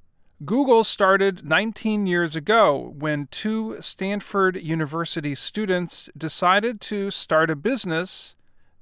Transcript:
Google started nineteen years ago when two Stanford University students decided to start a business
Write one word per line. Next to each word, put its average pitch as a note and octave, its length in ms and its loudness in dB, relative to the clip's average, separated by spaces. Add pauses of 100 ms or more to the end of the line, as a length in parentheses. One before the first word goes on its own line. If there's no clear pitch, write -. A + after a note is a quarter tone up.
(460)
Google A#3 380 4
started F#3+ 600 2
nineteen G#3 640 0
years F3 300 0
ago D#3+ 600 2
when D3 360 -2
two A3 500 -4
Stanford G3 800 -2
University D#3+ 720 -2
students F3+ 840 -4
decided F#3 680 0
to G3+ 280 -4
start D#3+ 400 2
a D#3+ 60 -2
business F3+ 800 -4 (460)